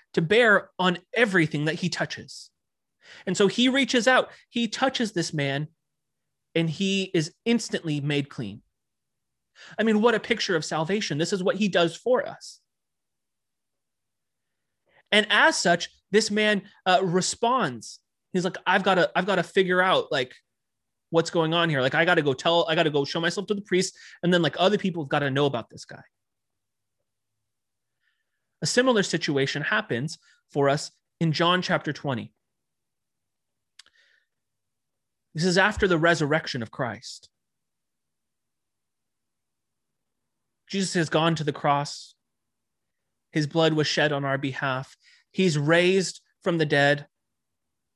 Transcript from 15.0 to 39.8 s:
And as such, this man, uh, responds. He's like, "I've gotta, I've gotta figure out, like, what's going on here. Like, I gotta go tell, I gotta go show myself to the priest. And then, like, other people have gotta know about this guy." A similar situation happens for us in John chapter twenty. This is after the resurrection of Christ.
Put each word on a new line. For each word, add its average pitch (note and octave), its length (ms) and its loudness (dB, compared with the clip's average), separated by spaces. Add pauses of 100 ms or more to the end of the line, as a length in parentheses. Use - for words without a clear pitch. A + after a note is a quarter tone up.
And G#3 180 4
as C4+ 260 4
such, - 340 0 (200)
this G#3+ 200 2
man, G#3 320 0 (240)
uh, F#3 160 6
responds. F#3 1000 -2 (320)
He's F3+ 120 0
like, F3+ 120 -4 (100)
"I've F#3+ 160 2
gotta, F3+ 320 2
I've F3+ 120 0
gotta F#3+ 160 0
figure F#3 400 2
out, F3 280 2
like, C3 240 -4 (760)
what's E3 200 0
going D#3+ 240 -2
on E3+ 140 0
here. C#3+ 140 0
Like, C3 120 0
I D#3+ 100 2
gotta E3+ 180 2
go C#3+ 100 0
tell, E3+ 360 0
I D#3+ 60 -2
gotta D#3+ 160 0
go C#3+ 140 0
show E3+ 160 -6
myself E3+ 280 -4
to G#3+ 60 0
the G3+ 60 -8
priest. F#3 360 -2 (260)
And F3 100 2
then, F3 100 4
like, D3 160 0
other F#3+ 200 2
people E3+ 260 -4
have C#3 60 -10
gotta C#3+ 200 0
know C#3+ 160 0
about B2+ 240 -4
this - 140 -20
guy." - 180 -20 (2500)
A E3 40 -2
similar B3 360 2
situation D3 600 -2
happens D#3+ 560 -4 (320)
for C#3 180 0
us C#3+ 220 -2 (300)
in E3 120 0
John F3 300 2
chapter D#3+ 300 -4
twenty. A#2+ 400 -8 (3000)
This D#3+ 100 -4
is F#3 140 2
after G#3 280 2
the F3 120 2
resurrection D#3 640 0
of G#2+ 80 -12
Christ. - 580 -10 (3500)